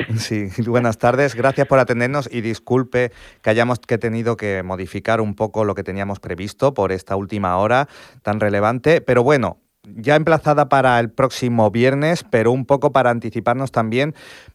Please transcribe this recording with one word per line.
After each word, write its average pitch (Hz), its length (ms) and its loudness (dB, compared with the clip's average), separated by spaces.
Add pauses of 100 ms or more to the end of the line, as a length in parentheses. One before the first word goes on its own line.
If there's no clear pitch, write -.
(160)
<laughs> - 20 -
Sí, 107 300 -6 (140)
buenas 117 380 0
tardes. 131 340 2
Gracias 135 340 0
por 135 120 4
atendernos 127 520 0
y 120 100 -4
disculpe 123 720 -2 (300)
que - 80 0
hayamos 117 300 2
que - 180 -2
tenido 113 400 -4
que 98 240 -4
modificar 95 580 -4
un 104 160 -4
poco 110 300 -2
lo 101 80 0
que 98 100 -6
teníamos 98 360 -8
previsto 104 560 -4
por 95 160 0
esta 95 240 -6
última 98 420 -2
hora 117 320 2 (320)
tan 104 180 -4
relevante. 110 600 0
Pero 123 220 2
bueno, 123 340 2 (260)
ya 107 320 0
emplazada 151 540 2
para 127 300 4
el 117 120 -2
próximo 120 600 0
viernes, 139 520 0
pero 117 280 2
un 127 160 -2
poco 143 240 2
para 127 180 4
anticiparnos 117 640 -2
también, 123 420 -2 (420)